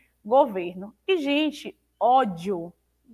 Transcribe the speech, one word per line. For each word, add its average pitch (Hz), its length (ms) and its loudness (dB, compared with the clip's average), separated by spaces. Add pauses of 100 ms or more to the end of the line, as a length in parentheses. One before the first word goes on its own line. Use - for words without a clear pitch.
(240)
governo. 202 680 0 (140)
E, 381 120 2
gente, 285 600 -4 (220)
ódio, 190 720 0 (420)